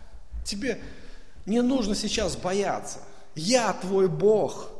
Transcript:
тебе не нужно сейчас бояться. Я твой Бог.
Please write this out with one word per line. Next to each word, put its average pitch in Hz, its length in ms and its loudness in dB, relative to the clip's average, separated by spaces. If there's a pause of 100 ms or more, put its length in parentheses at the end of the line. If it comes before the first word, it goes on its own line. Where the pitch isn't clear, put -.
(440)
тебе 208 380 -4 (640)
не 233 160 2
нужно 247 340 4
сейчас 202 400 0
бояться. 180 640 -2 (360)
Я 208 380 4
твой 190 340 2
Бог. 175 640 4 (100)